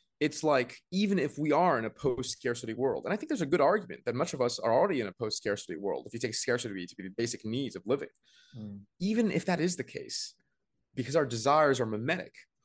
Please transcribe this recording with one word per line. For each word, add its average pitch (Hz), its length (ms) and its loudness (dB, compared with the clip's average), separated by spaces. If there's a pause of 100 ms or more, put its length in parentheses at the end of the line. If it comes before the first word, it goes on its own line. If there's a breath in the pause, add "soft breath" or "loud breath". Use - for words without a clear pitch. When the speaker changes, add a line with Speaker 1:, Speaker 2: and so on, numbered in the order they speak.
(200)
Speaker 1:
It's 151 240 0
like, 131 340 4 (140)
even 196 260 2
if 143 180 -2
we 147 140 0
are 147 300 4
in 110 60 -4
a 104 40 -4
post-scarcity 120 840 -4
world, 117 320 -2
and 165 60 0
I 208 40 0
think 311 120 -8
there's 277 140 -2
a 156 40 -2
good 156 140 2
argument 170 440 2
that 117 100 -2
much 147 200 -2
of 139 60 -2
us 123 200 0
are 113 120 2
already 151 280 4
in 107 80 -2
a 90 40 -10
post-scarcity 104 640 -4
world, 78 300 -4
if 101 80 -16
you 117 60 -6
take 117 140 -4
scarcity 107 520 -2
to - 80 -16
be - 80 -12
the 95 140 -10
basic 117 280 -4
needs 117 300 -4
of 92 120 -10
living, 127 240 -2 (460 soft breath)
Speaker 2:
Mm. 101 240 -12 (200)
Speaker 1:
even 214 320 2
if - 140 0
that 180 140 0
is 175 160 2
the - 60 -6
case, - 520 -10 (600)
because 135 220 -2
our 151 100 4
desires 131 540 4
are 117 60 2
mimetic, 120 480 -4 (300)